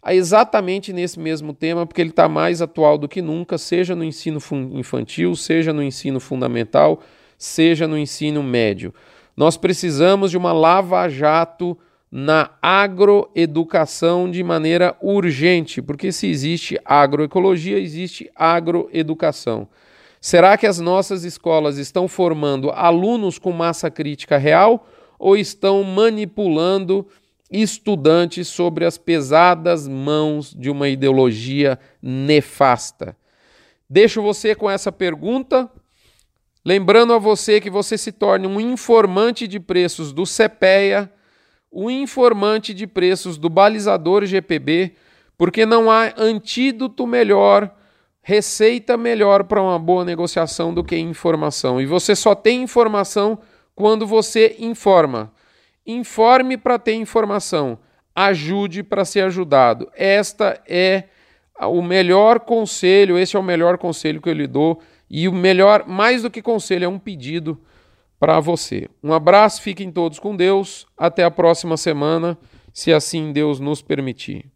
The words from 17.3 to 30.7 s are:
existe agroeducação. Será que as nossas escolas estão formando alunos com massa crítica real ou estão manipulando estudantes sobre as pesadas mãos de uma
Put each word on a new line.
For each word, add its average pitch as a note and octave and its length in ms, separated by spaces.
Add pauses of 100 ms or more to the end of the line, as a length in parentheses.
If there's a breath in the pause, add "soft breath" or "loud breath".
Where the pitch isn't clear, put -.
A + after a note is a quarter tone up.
existe F3 560
agroeducação. D#3+ 1300 (540 soft breath)
Será F3+ 340
que G#3+ 120
as F3+ 120
nossas F3+ 440
escolas D#3 560
estão F3+ 280
formando D3 600
alunos F3+ 680
com F#3 120
massa E3 380
crítica D3 480
real F3 480 (320 soft breath)
ou G3 180
estão G3 480
manipulando F#3+ 1200 (440 soft breath)
estudantes F3 960
sobre E3+ 380
as E3+ 140
pesadas E3 880
mãos D3+ 680
de B2 160
uma C#3+ 200